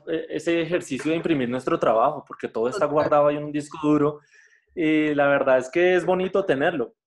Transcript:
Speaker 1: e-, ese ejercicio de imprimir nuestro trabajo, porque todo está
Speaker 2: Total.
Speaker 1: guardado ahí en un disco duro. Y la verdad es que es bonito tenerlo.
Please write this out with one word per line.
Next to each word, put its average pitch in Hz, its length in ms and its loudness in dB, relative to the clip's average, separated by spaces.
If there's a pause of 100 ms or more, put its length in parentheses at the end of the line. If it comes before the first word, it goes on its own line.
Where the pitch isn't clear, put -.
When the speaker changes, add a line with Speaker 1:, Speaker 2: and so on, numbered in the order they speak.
Speaker 1:
e-, 160 220 -6
ese 170 320 -2
ejercicio 156 500 -4
de 165 60 0
imprimir 160 320 0
nuestro 127 300 -2
trabajo, 131 480 2
porque - 220 -12
todo 113 200 -2
está 147 160 0
Speaker 2:
Total. 143 80 -4
Speaker 1:
guardado 147 340 4
ahí 147 100 0
en 147 80 -8
un 151 60 -10
disco 147 300 -8
duro. 151 380 2 (560)
Y 156 400 0
la 143 120 2
verdad 135 320 4
es 127 100 -6
que 180 260 2
es 175 100 0
bonito 185 400 0
tenerlo. 147 500 -2 (120)